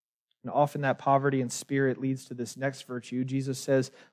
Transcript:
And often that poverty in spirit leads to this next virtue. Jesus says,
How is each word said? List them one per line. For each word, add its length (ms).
And 100
often 300
that 160
poverty 420
in 120
spirit 480
leads 260
to 80
this 240
next 300
virtue. 360
Jesus 360
says, 320